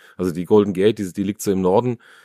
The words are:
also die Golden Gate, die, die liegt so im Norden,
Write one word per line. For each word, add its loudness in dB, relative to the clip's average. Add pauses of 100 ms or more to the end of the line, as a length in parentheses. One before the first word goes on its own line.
(180)
also -2
die -6
Golden 4
Gate, 0
die, -8
die -4
liegt -6
so -2
im -2
Norden, 0 (260)